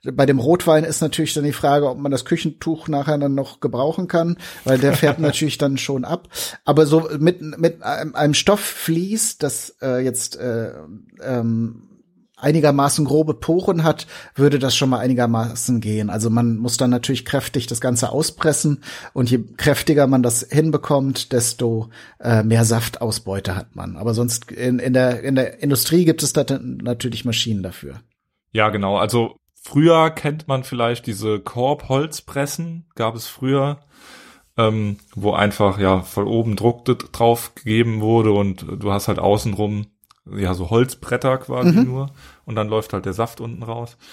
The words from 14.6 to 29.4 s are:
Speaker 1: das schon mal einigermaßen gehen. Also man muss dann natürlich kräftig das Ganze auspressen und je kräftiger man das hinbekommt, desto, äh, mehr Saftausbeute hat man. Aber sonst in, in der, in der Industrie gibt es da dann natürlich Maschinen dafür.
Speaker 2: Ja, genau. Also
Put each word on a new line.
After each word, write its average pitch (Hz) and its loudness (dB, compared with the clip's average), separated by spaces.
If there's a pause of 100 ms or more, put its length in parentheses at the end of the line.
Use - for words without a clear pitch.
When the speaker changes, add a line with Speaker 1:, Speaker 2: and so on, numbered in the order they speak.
Speaker 1:
das 127 0
schon 131 2
mal 123 0
einigermaßen 117 0
gehen. 107 -2
Also 110 -2
man 117 2
muss 120 -2
dann 131 2
natürlich 123 0
kräftig 131 -4
das 113 -6
Ganze 127 0
auspressen 147 0 (280)
und 127 0
je 120 2 (160)
kräftiger 143 4
man 131 4
das 120 0
hinbekommt, 143 0
desto, 113 -2 (320)
äh, 113 4
mehr 113 4
Saftausbeute 107 -2
hat - -12
man. 92 -12
Aber 110 -2
sonst 120 -4
in, 123 0
in 131 0
der, 127 4
in 135 0
der 131 0
Industrie 156 4
gibt 160 2
es 143 -2
da 147 2
dann 127 -6
natürlich 120 -6
Maschinen 113 -2
dafür. 73 -14 (560)
Speaker 2:
Ja, 107 2
genau. 101 0
Also 113 0 (260)